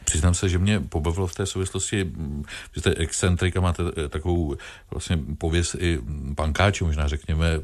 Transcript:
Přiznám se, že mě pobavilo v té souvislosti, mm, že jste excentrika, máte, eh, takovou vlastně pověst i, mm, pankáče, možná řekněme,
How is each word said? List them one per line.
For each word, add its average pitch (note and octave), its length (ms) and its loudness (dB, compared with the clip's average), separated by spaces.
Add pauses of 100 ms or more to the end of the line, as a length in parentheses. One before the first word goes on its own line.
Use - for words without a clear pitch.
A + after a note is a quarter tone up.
(100)
Přiznám E2+ 240 4
se, G2 140 2
že F2 100 2
mě G2 220 4
pobavilo E2+ 460 -2
v F2 80 -8
té G2 120 -2
souvislosti, F#2+ 580 -2
mm, D2 400 -6 (300)
že - 60 -4
jste - 140 4
excentrika, F2+ 680 2
máte, F2 220 2 (140)
eh, D2 120 -4
takovou D#2+ 480 0 (340)
vlastně E2+ 280 -2 (200)
pověst E2+ 400 0
i, E2+ 240 0
mm, C#2+ 320 -6
pankáče, E2+ 500 2
možná D2+ 240 2
řekněme, D#2 400 0 (160)